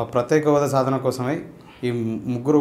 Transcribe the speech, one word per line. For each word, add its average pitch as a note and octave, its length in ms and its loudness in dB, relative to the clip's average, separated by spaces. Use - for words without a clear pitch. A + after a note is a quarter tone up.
ప్రత్యేక D3+ 380 2
హోదా C#3+ 220 2
సాధన C3+ 300 2
కోసమై C3 320 -2
ఈ A#2+ 40 -2
ముగ్గురు C3+ 280 2